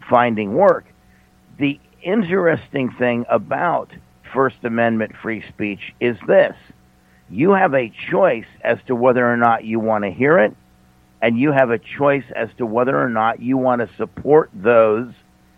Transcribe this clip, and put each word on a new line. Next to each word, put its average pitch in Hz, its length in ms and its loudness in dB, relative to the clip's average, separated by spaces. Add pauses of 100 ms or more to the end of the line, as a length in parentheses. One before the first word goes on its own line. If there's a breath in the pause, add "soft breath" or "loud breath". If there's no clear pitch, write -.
(100)
finding 113 440 2
work. 165 320 2 (720 soft breath)
The 143 220 -2 (220)
interesting 170 880 -2
thing 120 380 -2
about 135 600 -2 (420)
First 131 300 -2
Amendment 113 540 -2
free 110 320 -8
speech - 500 -10
is 120 280 -2
this. 170 280 4 (760 soft breath)
You 147 220 2
have 190 220 2
a 120 160 -2 (200)
choice 160 360 0 (160)
as 117 240 -2
to 127 80 -2
whether 123 320 2
or 120 120 0
not 117 260 2
you 113 160 -4
want 107 240 -2
to 98 60 -4
hear 139 280 2
it, 214 160 2 (680)
and 117 160 0
you 147 120 2
have 131 200 2
a 113 80 0
choice 139 460 -2 (120)
as 113 220 -6
to 123 80 -4
whether 123 300 -2
or 139 120 0
not 113 320 -2
you 127 160 -2
want 127 240 0
to 104 160 -8
support - 560 0
those 113 600 2 (460)